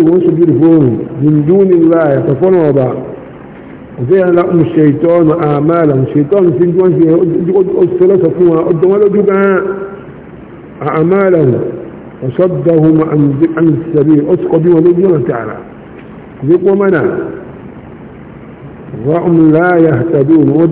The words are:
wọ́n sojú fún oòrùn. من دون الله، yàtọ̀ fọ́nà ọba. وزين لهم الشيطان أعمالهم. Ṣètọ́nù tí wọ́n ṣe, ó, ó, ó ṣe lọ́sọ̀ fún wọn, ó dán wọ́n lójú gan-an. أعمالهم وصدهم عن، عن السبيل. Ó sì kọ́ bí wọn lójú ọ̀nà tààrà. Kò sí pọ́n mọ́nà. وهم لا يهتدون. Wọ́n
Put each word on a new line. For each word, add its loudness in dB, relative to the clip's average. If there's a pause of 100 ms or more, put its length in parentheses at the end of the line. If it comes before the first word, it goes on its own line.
wọ́n 2
sojú 2
fún 2
oòrùn. 4 (240)
من 2
دون 2
الله، 2
yàtọ̀ 0
fọ́nà 2
ọba. 0 (1040)
وزين 0
لهم 0
الشيطان 2 (120)
أعمالهم. 0
Ṣètọ́nù 0
tí 0
wọ́n 2
ṣe, 2
ó, 2 (300)
ó, 2 (140)
ó 2
ṣe 0
lọ́sọ̀ 2
fún 2
wọn, 2
ó 0
dán 2
wọ́n 2
lójú 2
gan-an. 2 (1200)
أعمالهم 0 (720)
وصدهم 0
عن، 0 (240)
عن 2
السبيل. 0
Ó 2
sì -2
kọ́ 0
bí 0
wọn 4
lójú 2
ọ̀nà 2
tààrà. -6 (760)
Kò -10
sí 4
pọ́n 0
mọ́nà. 0 (2000)
وهم 2
لا 2
يهتدون. 2
Wọ́n 2